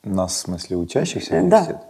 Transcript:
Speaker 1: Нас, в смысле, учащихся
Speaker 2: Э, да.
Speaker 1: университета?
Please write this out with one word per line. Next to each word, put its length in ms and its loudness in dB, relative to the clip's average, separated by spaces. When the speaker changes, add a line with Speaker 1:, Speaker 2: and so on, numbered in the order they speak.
Speaker 1:
Нас, 300 0
в 40 -4
смысле, 380 -6
учащихся 600 -2
Speaker 2:
Э, 20 4
да. 60 4
Speaker 1:
университета? 300 -4